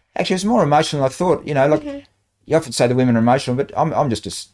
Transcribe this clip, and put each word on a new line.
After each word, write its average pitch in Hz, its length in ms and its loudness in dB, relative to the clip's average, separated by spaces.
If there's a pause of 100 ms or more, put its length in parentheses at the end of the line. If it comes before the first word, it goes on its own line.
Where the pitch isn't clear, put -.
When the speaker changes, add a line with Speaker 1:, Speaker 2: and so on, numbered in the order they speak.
(160)
Speaker 1:
Actually, 185 180 -2
it - 20 -2
was 190 100 -4
more 226 160 2
emotional 147 400 2
than 131 80 2
I - 40 -14
thought. 175 320 0
You 147 80 -4
know, 135 140 2
like, 302 120 2
Speaker 2:
Okay. 285 240 -10 (420)
Speaker 1:
you 151 100 2
often 160 160 -2
say 127 140 0
the 123 80 2
women 123 220 2
are 113 40 2
emotional, 123 360 2
but 139 200 -4
I'm, 156 160 0
I'm 131 180 0
just 104 160 -4
a 95 40 -10
s-, - 240 -12